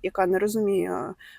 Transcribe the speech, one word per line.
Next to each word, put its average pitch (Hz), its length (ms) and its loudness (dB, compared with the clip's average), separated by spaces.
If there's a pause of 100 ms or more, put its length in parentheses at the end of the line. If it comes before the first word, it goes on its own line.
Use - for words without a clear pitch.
яка 185 220 0
не 185 140 2
розуміє, 196 760 0 (260)